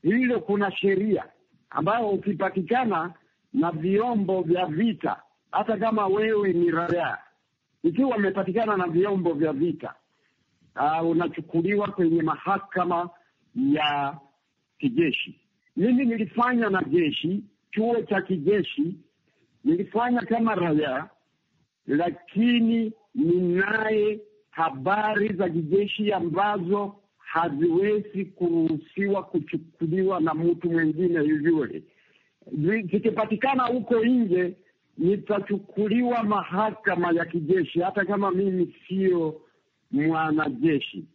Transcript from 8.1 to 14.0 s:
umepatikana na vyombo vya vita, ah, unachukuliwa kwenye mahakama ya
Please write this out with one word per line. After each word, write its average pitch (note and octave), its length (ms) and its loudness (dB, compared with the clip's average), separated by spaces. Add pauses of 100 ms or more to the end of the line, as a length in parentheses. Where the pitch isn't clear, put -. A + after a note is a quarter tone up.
umepatikana G3 600 0
na F3+ 100 0
vyombo F3 460 2
vya D3+ 200 0
vita, D3+ 400 -4 (840)
ah, D#3 280 0
unachukuliwa E3+ 840 0
kwenye E3+ 340 2
mahakama F3 880 -2 (460)
ya C#3+ 640 0 (600)